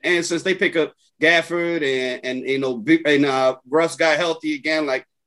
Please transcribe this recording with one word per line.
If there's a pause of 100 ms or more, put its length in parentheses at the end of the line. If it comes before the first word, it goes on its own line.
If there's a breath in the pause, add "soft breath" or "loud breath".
end,
since
they
pick
up (280)
Gafford
and,
and,
you
know,
Big,
and,
uh, (120)
Russ
got
healthy
again,
like, (200)